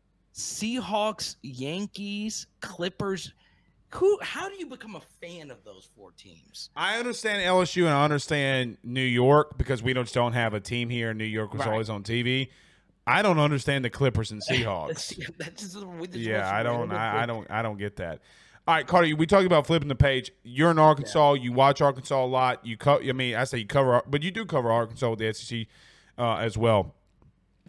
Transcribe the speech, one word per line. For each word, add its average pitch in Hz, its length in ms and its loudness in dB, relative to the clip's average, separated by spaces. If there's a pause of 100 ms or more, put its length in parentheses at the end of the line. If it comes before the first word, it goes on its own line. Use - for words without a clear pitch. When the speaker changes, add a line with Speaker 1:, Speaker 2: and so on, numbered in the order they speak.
(340)
Speaker 1:
Seahawks, 214 1080 -4
Yankees, 202 1040 -8 (140)
Clippers. 190 760 -6 (560)
Who? 392 320 2
How 339 260 -8
do 403 60 -14
you 370 100 -12
become 240 320 -16
a 147 60 -18 (180)
fan 170 300 -16
of 107 120 -20
those 95 320 -20
four 95 180 -20
teams? - 640 -20
Speaker 2:
I 190 240 -2
understand 214 440 -4
L 185 180 4
S 185 160 0
U 175 80 4
and 160 100 4
I 143 80 4
understand 139 800 0
New 123 200 -6
York 127 560 4
because 120 240 -2
we 127 100 0
don't, 123 120 -2
just - 100 -8
don't 120 180 2
have 117 220 0
a 104 60 -2
team 120 280 -4
here. 117 240 -4
New 110 120 -6
York 107 280 -4
was 139 80 -6
Speaker 1:
Right. 131 80 -2
Speaker 2:
always 110 220 -2
on 101 120 -6
T 113 200 -4
V. 127 280 -2 (560)
I 143 140 2
don't 190 180 4
understand 143 460 2
the 117 60 -2
Clippers 113 400 0
and 107 120 -10
Speaker 1:
<laughs> - 80 -6
Speaker 2:
Seahawks. 95 640 -4
Speaker 1:
That's, - 220 -14
that's 170 260 -12 (120)
just, 202 120 -14
we 175 200 -12
just 175 140 -10
Speaker 2:
Yeah, 107 260 -2
Speaker 1:
watch 98 80 0
Speaker 2:
I 110 80 0
don't, 120 160 0
Speaker 1:
random 110 200 -4
Speaker 2:
I, 113 100 -2
I 110 120 0
Speaker 1:
football. 117 160 -2
Speaker 2:
don't, 107 140 -10
I 110 120 -2
don't 107 160 -4
get 101 180 -6
that. 82 240 -8 (460)
All 160 100 4
right, 151 100 -2
Carter, 170 300 4
we 160 100 2
talked 190 180 6
about 165 220 4
flipping 156 220 0
the 135 80 -2
page. 135 340 4 (140)
You're 135 260 2
in 160 80 2
Arkansas. 151 540 6
Speaker 1:
Yeah. 139 100 0
Speaker 2:
You 123 100 -4
watch 135 300 4
Arkansas 135 420 0
a - 0 -
lot. 127 400 0
You 113 120 -8
co-, 143 240 4
I 135 120 -2
mean, 127 220 -2
I 117 80 0
say 135 160 -4
you 107 80 -6
cover, 127 400 4
but 143 160 -2
you 180 80 -4
do 208 160 -6
cover 127 240 0
Arkansas 117 400 0
with 110 80 -4
the 110 80 -2
S 110 160 -4
E - 20 -14
C, 113 240 -8 (480)
uh, 117 200 0
as 107 200 -2
well. 107 380 2 (760)